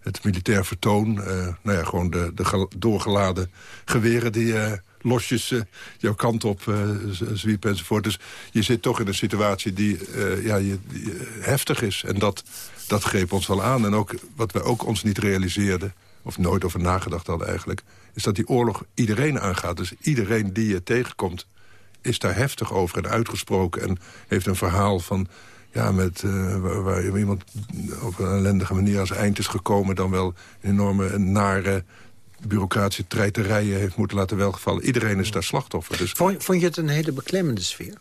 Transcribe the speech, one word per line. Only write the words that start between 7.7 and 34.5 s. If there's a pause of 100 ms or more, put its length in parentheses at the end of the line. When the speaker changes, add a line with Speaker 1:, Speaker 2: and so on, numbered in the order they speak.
Speaker 1:
enzovoort.
Dus (320)
je
zit
toch
in
een
situatie
die,
eh,
ja,
je, (100)
die,
eh, (220)
heftig
is.
En
dat, (440)
dat
greep
ons
wel
aan.
En
ook, (220)
wat
wij
ook
ons
niet
realiseerden, (280)
of
nooit
over
nagedacht
hadden
eigenlijk... (320)
is
dat
die
oorlog (100)
iedereen
aangaat.
Dus
iedereen
die
je
tegenkomt, (540)
is
daar
heftig
over
en
uitgesproken...
en (300)
heeft
een
verhaal
van... (440)
Ja,
met,
eh,
waar,
waar
iemand (580)
op
een (100)
ellendige
manier
aan
zijn
eind
is
gekomen...
dan
wel (260)
een
enorme,
nare (640)
bureaucratische
treiterijen
heeft
moeten
laten
welgevallen.